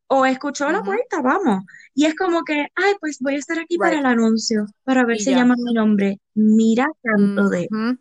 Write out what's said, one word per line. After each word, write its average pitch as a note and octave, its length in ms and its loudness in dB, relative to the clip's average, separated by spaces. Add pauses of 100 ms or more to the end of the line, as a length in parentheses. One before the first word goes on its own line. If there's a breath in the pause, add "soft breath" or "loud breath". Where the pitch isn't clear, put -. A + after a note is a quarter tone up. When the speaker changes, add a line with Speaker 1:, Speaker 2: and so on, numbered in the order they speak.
Speaker 1:
o C4+ 180 2
escuchó C#4 460 -2
la G4+ 100 -2
Speaker 2:
Ujú. - 40 -10
Speaker 1:
puerta, G4 360 -4
vamos. B3+ 420 0 (320 loud breath)
Y C#4+ 100 2
es D#4 100 0
como E4+ 280 -2
que, - 320 -4
"Ay, G4 260 0
pues D4+ 200 -8
voy C4+ 140 -2
a D4 40 -2
estar D#4+ 200 -6
aquí E4 200 -6
para E4+ 160 2
Speaker 2:
Right. D4+ 40 -2
Speaker 1:
el C#4 80 -2
anuncio, A3+ 580 0 (180)
para C4 220 2
ver A#3 140 -2
Speaker 2:
Y - 20 -4
Speaker 1:
si C4 120 0
Speaker 2:
ya. - 20 2
Speaker 1:
llaman B3 280 4
mi A#3+ 100 -2
nombre". G#3 460 0 (160)
Mira A3+ 520 4 (160)
tanto G3+ 460 2
de F3+ 220 -2
Speaker 2:
Ujú. A3 300 -4